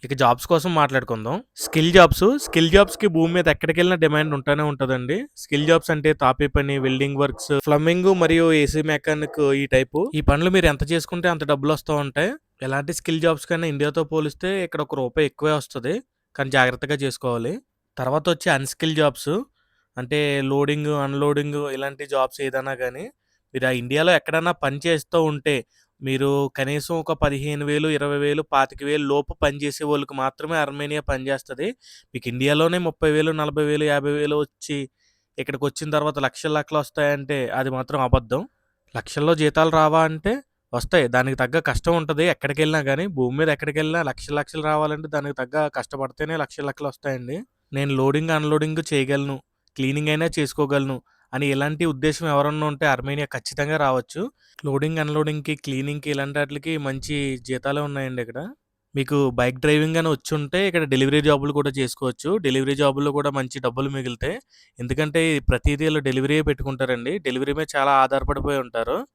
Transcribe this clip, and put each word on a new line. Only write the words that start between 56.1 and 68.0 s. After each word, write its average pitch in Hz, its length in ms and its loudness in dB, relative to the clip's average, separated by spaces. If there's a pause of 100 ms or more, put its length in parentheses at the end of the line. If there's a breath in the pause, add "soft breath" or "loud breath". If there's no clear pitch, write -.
ఇలాంటి 139 260 -4
వాటికి 147 340 -4 (140)
మంచి 135 280 -6 (320)
జీతాలే 135 380 -4
ఉన్నాయండి 135 380 -6
ఇక్కడ. 117 160 -10 (560)
మీకు 139 220 0 (220)
బైక్ 127 240 0
డ్రైవింగ్ 151 360 2
అని 160 160 0
వచ్చి - 220 -8
ఉంటే 147 300 -4
ఇక్కడ 170 240 0
డెలివరీ 135 360 4
జాబులు 143 320 4
కూడా 143 180 0
చేసుకోవచ్చు. 131 540 -4 (140)
డెలివరీ 135 360 2
జాబుల్లో 143 340 2
కూడా 143 220 0
మంచి 131 280 -6
డబ్బులు 127 300 -2
మిగులుతాయి. 127 400 -6 (440 soft breath)
ఎందుకంటే 147 440 0 (240)
ప్రతిదీ 143 420 2
ఇలా 151 200 0
డెలివరీయే 139 400 2
పెట్టుకుంటారండి. 127 640 -2 (140)
డెలివరీ 135 320 -2
మీద 156 160 -4
చాలా 139 280 4